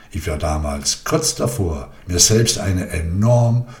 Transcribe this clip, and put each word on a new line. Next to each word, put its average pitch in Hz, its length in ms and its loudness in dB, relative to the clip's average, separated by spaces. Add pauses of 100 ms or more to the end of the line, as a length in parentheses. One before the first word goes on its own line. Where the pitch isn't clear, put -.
(100)
ich - 160 -6
war 76 120 -2
damals 76 680 -4
kurz - 320 -2
davor, 87 560 -4 (160)
mir 87 100 0
selbst 113 400 4
eine 92 300 -2
enorm 117 800 2 (120)